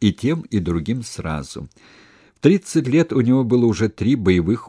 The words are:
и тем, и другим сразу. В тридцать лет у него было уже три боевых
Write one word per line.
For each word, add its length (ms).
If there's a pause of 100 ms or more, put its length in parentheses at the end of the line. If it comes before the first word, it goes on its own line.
и 120
тем, 300
и 180
другим 420
сразу. 640 (720)
В 20
тридцать 460
лет 260
у 80
него 220
было 240
уже 220
три 260
боевых 540